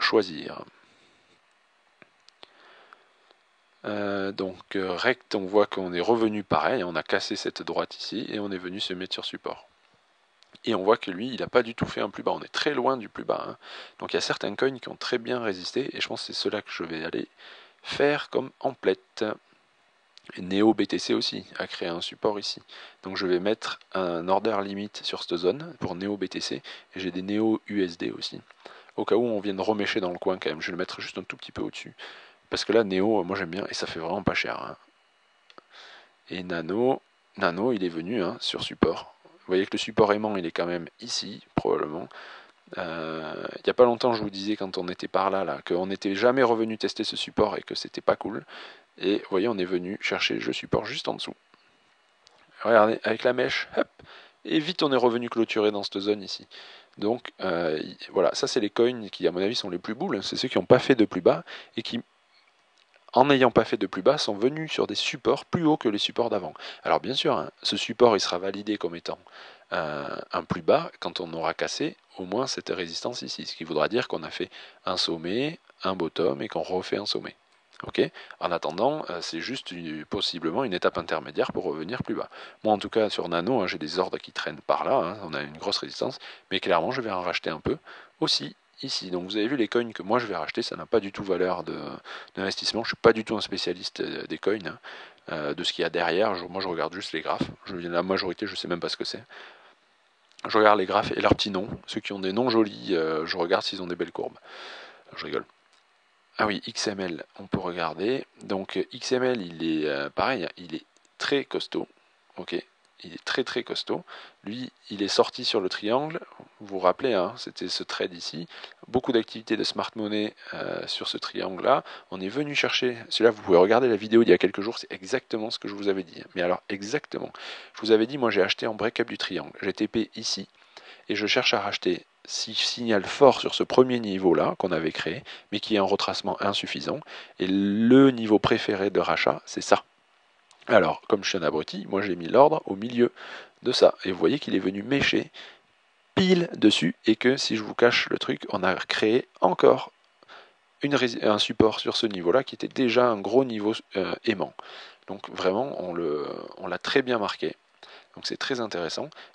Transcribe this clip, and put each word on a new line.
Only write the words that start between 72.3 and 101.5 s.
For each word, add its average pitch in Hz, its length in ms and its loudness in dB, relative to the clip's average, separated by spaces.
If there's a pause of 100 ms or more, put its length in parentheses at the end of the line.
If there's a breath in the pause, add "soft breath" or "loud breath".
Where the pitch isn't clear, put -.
cette - 220 -6
résistance 90 540 -6
ici. - 240 -10
Ce - 100 -10
qui - 80 -10
voudra 76 240 0
dire 117 200 -2
qu'on 82 140 -6
a 73 80 -10
fait - 200 -6 (340 loud breath)
un 92 140 -4
sommet, 95 600 -2 (260)
un 95 100 0
bottom 76 480 -2
et - 60 -4
qu'on 82 140 -4
refait 92 360 -4
un 104 80 -6
sommet. - 280 -6 (500)
Ok ? - 160 -2 (400 loud breath)
En 87 120 -2
attendant, 90 560 0
euh, 85 140 -6
c'est - 180 -6
juste 127 320 -8
une, 80 320 -8
possiblement 87 600 -2
une 104 100 -2
étape 90 240 0
intermédiaire 82 520 -2
pour - 140 -4
revenir 80 380 -4
plus - 120 -4
bas. - 140 -6 (340 loud breath)
Moi, 107 120 4
en 101 40 4
tout 98 120 -6
cas, 110 180 4
sur 87 200 -4
Nano, 90 340 2
hein, 92 40 0
j'ai 92 120 -4
des 78 200 -4
ordres 92 200 0
qui - 140 -18
traînent 78 280 -6
par 71 240 0
là, 110 120 2
hein, 101 280 0
on 80 80 -10
a 71 80 -4
une 73 160 -8
grosse 98 220 -4
résistance, 117 400 -6 (320 loud breath)
mais 95 100 0
clairement, 87 300 2
je 131 100 -4
vais 113 100 -4
en 92 120 -4
racheter 85 260 -2
un 80 120 -4
peu 131 180 -2 (420 loud breath)
aussi 147 340 0 (280)
ici. 127 280 -6
Donc, 90 140 -2
vous 98 140 -4
avez 104 100 2
vu 143 80 -2
les 117 100 2
coins 117 260 0
que - 100 -8
moi, 101 160 2
je 120 80 -2
vais 98 100 -4
racheter, 80 240 -4
ça - 160 -4
n'a 85 80 -10
pas 110 160 2
du 98 100 -4
tout - 140 -8
valeur 90 400 0
de, 80 140 -6 (560 loud breath)
d'investissement. 98 500 -2
Je - 40 -6
suis - 80 -6
pas 117 180 6
du 110 100 -4
tout 117 100 -4
un 104 60 -2
spécialiste, 92 600 -6
euh, - 260 -6
des 80 100 -6
coins, 101 300 0
hein, - 120 -10 (540 loud breath)
euh, 76 220 -2
de 85 100 -4
ce - 80 0
qu'il - 100 -2
y 82 40 2
a 82 40 -2
derrière. 87 440 2
Je, 87 100 -8
moi, 90 160 -8
je 95 80 -4
regarde 82 240 -2
juste 98 200 -10
les 80 100 -4
graphes. 85 260 -2 (160)
Je, 98 120 -8
la 85 260 0
majorité, 92 440 -2
je 92 100 -8
sais - 120 -8
même 87 120 -2
pas 82 100 -4
ce - 80 -6
que - 60 -6
c'est. 113 200 -10 (1200 loud breath)
Je - 120 2
regarde 107 200 8
les 92 80 0
graphes 98 260 0
et 117 100 -2
leurs 104 120 6
petits - 160 -2